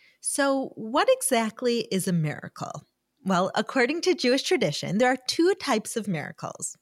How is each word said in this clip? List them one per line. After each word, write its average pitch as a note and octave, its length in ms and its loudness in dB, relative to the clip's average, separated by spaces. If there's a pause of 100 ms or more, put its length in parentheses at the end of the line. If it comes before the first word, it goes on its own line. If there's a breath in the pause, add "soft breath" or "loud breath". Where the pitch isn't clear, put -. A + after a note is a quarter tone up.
(220 soft breath)
So C4+ 560 -2
what C#4 340 0
exactly A#3+ 680 2 (100)
is F#3+ 180 0
a F#3 40 2
miracle? - 760 -4 (380)
Well, F#3+ 320 2
according B3+ 460 0
to F4+ 120 4
Jewish C4 300 2
tradition, F3 540 0
there B3+ 120 6
are C4 160 2
two F4 280 2
types A3+ 420 -2
of G#3 100 -4
miracles. - 760 -8